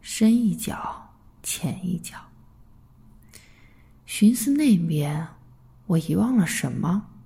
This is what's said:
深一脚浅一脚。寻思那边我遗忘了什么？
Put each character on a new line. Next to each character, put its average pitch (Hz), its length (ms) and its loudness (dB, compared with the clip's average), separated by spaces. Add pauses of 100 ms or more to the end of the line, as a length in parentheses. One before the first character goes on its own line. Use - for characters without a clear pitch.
深 226 340 2
一 220 200 2
脚 - 520 -10 (340)
浅 - 460 -6
一 175 120 -2
脚。 - 180 -14 (1900)
寻 220 300 4
思 240 160 -2
那 277 260 4
边 156 500 -2 (600)
我 170 100 2
遗 160 180 -2
忘 233 200 2
了 190 100 4
什 - 260 -4
么？ 170 360 -2 (180)